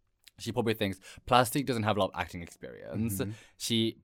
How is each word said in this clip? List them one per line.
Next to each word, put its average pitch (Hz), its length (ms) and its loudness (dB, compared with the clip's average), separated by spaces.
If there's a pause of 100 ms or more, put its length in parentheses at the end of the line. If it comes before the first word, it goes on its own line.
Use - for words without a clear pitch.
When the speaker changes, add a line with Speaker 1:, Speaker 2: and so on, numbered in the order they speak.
(380)
Speaker 1:
she 117 140 -6
probably 113 220 2
thinks 98 240 -2 (280)
Plastique 123 400 4
doesn't 117 160 0
have 107 160 2
a - 20 4
lot 95 140 2
of - 40 -8
acting 87 220 -6
experience. 76 800 -6
Speaker 2:
Mm-hmm. 107 140 -4 (260)
Speaker 1:
She 113 460 0